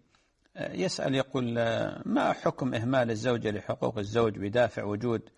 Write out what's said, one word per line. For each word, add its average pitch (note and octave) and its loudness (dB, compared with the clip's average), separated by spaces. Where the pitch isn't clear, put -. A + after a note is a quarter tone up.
آه، - -6
يسأل D#3+ -2
يقول: B2 0
آه، A2+ 0
"ما C4 2
حكم C3+ -2
إهمال A#2+ 2
الزوجة A2+ 0
لحقوق A#2 -4
الزوج G#2+ 2
بدافع G#2 2
وجود، G#2+ 0